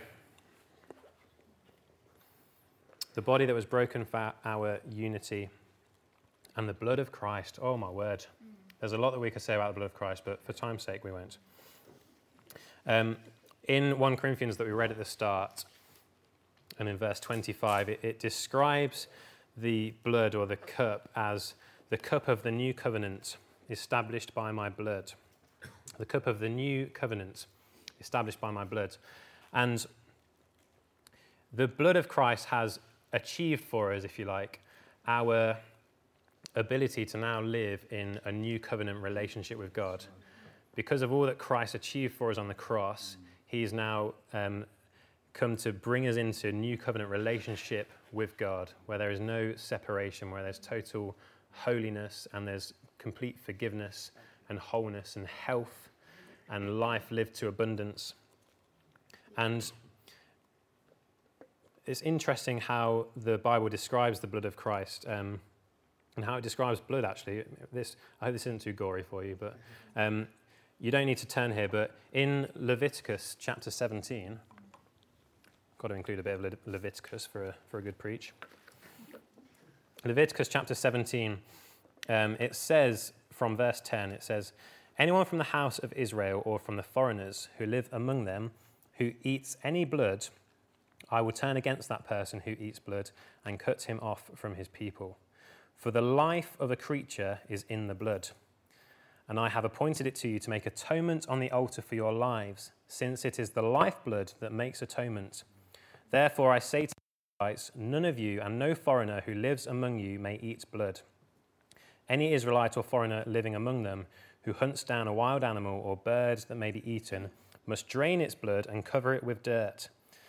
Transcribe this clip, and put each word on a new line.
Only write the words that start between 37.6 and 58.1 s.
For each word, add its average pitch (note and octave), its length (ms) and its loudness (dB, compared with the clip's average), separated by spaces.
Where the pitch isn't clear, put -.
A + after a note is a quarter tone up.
in G2+ 340 -4
a G2+ 60 -4
new A2 260 -2
covenant G#2 460 -4
relationship G2+ 560 -4
with F#2+ 120 -8
God. F#2+ 320 -2
Because C3 300 2
of B2 80 2
all C#3 160 6
that B2+ 100 0
Christ A#2 380 2
achieved C3 400 -4
for A#2 160 2
us G#2+ 80 -2
on G2+ 80 -2
the G2+ 80 -6
cross, G#2 600 -4
he's A2+ 280 -2
now, A2 400 0
um, G2+ 320 -2
come A#2 220 0
to A2 160 -2
bring A#2+ 360 0
us A#2 100 2
into A2 320 -2
a - 20 0
new A2 260 -2
covenant G#2+ 320 -4
relationship G#2+ 800 -2
with G#2+ 260 -2
God, F#2+ 320 -2
where G#2+ 120 -4
there G#2 140 0
is G2 100 -2
no A2+ 340 0
separation, G2+ 760 -4
where F#2+ 140 -8
there's F#2+ 160 -8
total G#2 560 -6
holiness A2 800 -2
and G2+ 120 -6
there's G2 280 -6
complete A#2+ 420 -8
forgiveness G#2 720 -8
and G#2 100 -6
wholeness G#2+ 560 -4
and G2 120 -8
health - 600 -4
and G#2 320 0
life A#2 300 0
lived A2+ 240 0
to A#2 120 -2
abundance. G#2 680 -2